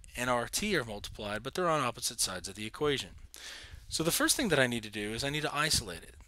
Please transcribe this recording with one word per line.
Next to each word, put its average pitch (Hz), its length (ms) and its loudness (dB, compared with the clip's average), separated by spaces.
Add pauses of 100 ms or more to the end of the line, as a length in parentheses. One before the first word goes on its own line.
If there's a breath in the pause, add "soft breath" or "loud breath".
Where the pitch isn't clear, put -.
(160)
N 123 140 2
R 117 180 2
T 208 260 0
are 139 100 2
multiplied, 107 580 -6
but 131 100 -6
they're 180 160 2
on 151 160 4
opposite 117 360 -2
sides 90 280 -2
of 95 60 -10
the 107 120 -6
equation. 127 440 0 (800 loud breath)
So - 140 0
the 165 80 2
first 311 260 4
thing 262 120 2
that 147 120 6
I 127 60 8
need 117 180 0
to 107 60 -8
do 104 220 -4
is 113 100 -4
I 139 60 0
need 147 140 -2
to 139 120 -2
isolate 120 480 0
it. - 120 -18 (140)